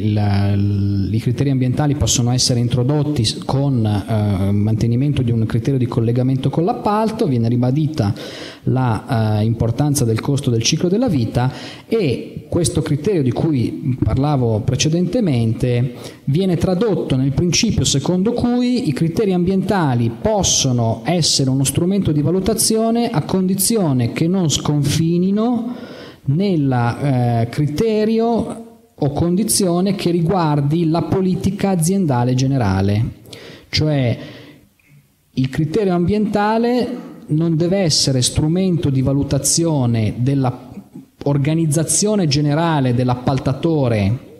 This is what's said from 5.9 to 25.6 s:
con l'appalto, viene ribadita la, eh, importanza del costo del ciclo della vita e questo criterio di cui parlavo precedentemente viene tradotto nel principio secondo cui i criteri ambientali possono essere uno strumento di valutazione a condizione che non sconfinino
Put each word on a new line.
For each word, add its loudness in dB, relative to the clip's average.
con 0
l'appalto, 0
viene 2
ribadita 0
la, 0
eh, 2
importanza 0
del 0
costo 0
del 2
ciclo 0
della 2
vita 0
e -2
questo 0
criterio 0
di 0
cui -2
parlavo 0
precedentemente 0
viene 0
tradotto 0
nel 0
principio 0
secondo 0
cui 0
i 0
criteri 0
ambientali 2
possono 0
essere 0
uno 2
strumento 0
di 2
valutazione 0
a 0
condizione 0
che 0
non 2
sconfinino 0